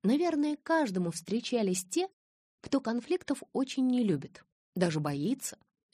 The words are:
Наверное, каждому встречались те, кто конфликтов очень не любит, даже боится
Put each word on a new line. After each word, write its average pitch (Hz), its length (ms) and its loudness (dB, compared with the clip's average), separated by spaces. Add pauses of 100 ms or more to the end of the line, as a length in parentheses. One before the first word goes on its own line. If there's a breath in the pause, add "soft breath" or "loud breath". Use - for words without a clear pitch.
Наверное, 294 580 2
каждому 190 520 0
встречались 214 720 -2
те, 370 240 -2 (540)
кто 269 180 0
конфликтов 240 720 -4
очень 262 340 0
не 247 160 2
любит, 156 420 -2 (300)
даже 170 240 2
боится 151 580 -4 (380)